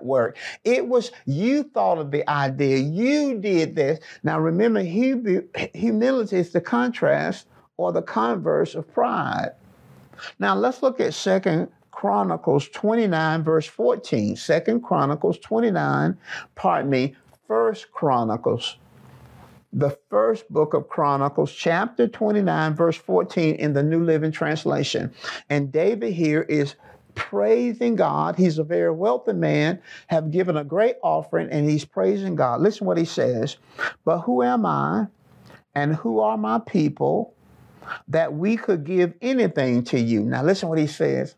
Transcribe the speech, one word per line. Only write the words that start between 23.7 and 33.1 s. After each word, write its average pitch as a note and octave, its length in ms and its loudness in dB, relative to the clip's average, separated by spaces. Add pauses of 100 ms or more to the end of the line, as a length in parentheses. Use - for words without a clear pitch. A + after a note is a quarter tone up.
the C#3 100 2
New D#3+ 200 2
Living D#3+ 280 2
Translation. D3 840 -2 (360)
And C#3+ 200 0
David G#3 440 0
here D#3+ 300 2
is C#3+ 320 -2 (400)
praising A3+ 840 0
God. D#3 400 0
He's F3 200 4
a D#3+ 60 0
very E3+ 280 0
wealthy G#3+ 420 0
man, D#3 480 0 (260)
have D#3+ 240 0
given F3+ 240 0
a D3+ 80 -2
great F#3+ 400 0
offering, E3 480 -2
and D3+ 180 2
he's D3 140 2
praising F#3+ 520 -2
God. B2+ 260 0
Listen G#3 260 0
what F3+ 100 2
he E3+ 80 2
says. B2 520 -2 (480)